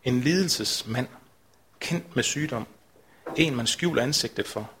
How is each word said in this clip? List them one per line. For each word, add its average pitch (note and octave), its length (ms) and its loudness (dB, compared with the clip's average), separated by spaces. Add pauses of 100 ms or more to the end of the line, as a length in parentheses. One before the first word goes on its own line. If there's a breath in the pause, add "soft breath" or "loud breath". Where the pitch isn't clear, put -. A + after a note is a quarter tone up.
en B2 160 4
lidelsesmand, C3 880 0 (680)
kendt - 380 -4
med A#2+ 60 4
sygdom, C#3+ 440 -2 (720 soft breath)
en D#3 200 4
man A#2 100 0
skjuler D3 360 2
ansigtet B2 460 -2
for. G#2+ 220 -6 (100)